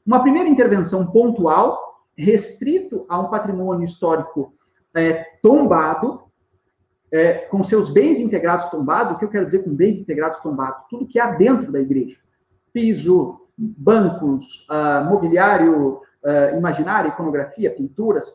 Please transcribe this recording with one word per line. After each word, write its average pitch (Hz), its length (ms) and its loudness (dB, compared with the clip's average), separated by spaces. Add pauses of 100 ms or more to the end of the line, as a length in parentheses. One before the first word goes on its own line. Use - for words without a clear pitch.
Uma 247 160 4
primeira 302 280 2
intervenção 196 640 2
pontual, 202 880 2 (160)
restrito 220 920 -2
a 180 120 -4
um 196 100 -6
patrimônio 185 540 -4
histórico, 165 680 -4 (400)
é, 165 340 -2 (140)
tombado, 208 840 2 (880)
é, 165 220 2
com - 280 -4
seus 190 260 0
bens 254 300 4
integrados 180 480 -2
tombados. 165 460 -2
O 165 60 -6
que 220 60 -4
eu 202 60 -6
quero 202 160 -2
dizer 190 160 -2
com 165 80 -8
bens 185 260 2
integrados 156 440 -6
tombados? 135 500 -8
Tudo 240 160 -10
que - 140 0
há 233 100 0
dentro 196 400 2
da 139 80 -4
igreja. 135 400 -2 (540)
Piso, 180 840 0
bancos, 151 1120 0
ah, 147 300 0
mobiliário, 165 1040 2 (220)
ah, 143 280 2
imaginário, 170 560 -2
iconografia, 151 600 -4
pinturas, - 680 -4